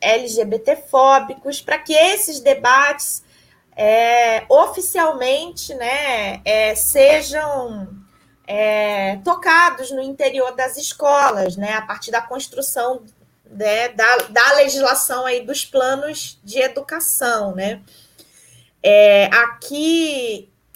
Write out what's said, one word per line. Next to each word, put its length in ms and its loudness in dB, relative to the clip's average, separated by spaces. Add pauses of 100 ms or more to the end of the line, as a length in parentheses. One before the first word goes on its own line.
L 260 0
G 160 -2
B 160 -4
T 160 0
fóbicos, 880 2
pra 160 -4
que 160 -6
esses 480 2
debates 840 0 (580)
é, 680 2
oficialmente, 1200 0
né, 680 -6
é, 320 0
sejam, 1120 0 (580)
é, 800 -2
tocados 640 2
no 120 -8
interior 520 -2
das 220 -6
escolas, 800 0
né, 200 -6
a 60 -4
partir 300 -12
da 100 -2
construção, 840 -6 (420)
né, 440 -2
da, 280 2
da 400 2
legislação 680 0
aí 200 -4
dos 180 -6
planos 800 -4
de 160 -10
educação, 960 -4
né. 260 -8 (1040)
É, 440 6
aqui, 1200 -2 (260)